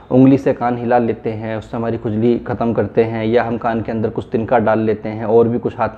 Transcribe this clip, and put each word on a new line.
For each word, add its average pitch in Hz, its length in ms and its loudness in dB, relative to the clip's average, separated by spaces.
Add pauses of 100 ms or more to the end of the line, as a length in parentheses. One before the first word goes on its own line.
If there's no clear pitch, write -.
(100)
उंगली 131 280 6
से 135 140 0
कान 120 260 -2
हिला 120 200 2
लेते 113 320 -2
हैं, 110 260 -6
उससे 107 200 -10
हमारी 113 220 -4
खुजली 117 400 0
ख़त्म 117 340 -4
करते 110 320 0
हैं, 113 220 -4
या 117 180 2
हम 117 140 -4
कान 113 240 -2
के 120 100 -8
अंदर 110 180 -2
कुछ - 220 -8
तिनका 117 260 2
डाल 110 200 2
लेते 110 300 -2
हैं, 107 160 -8
और 117 240 4
भी 117 100 -2
कुछ 113 200 -6
हाथ 110 200 0